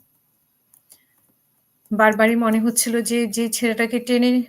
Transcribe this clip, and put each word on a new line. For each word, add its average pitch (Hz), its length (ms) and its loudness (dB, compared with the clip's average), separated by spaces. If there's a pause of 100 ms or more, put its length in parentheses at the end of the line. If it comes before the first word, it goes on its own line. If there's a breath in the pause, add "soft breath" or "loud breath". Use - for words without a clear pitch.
(1900 soft breath)
বারবারই 220 440 4
মনে 226 240 0
হচ্ছিল 233 400 -2
যে, 233 260 -2
যে 226 220 -4
ছেলেটাকে 226 500 -2
টেনে 247 500 0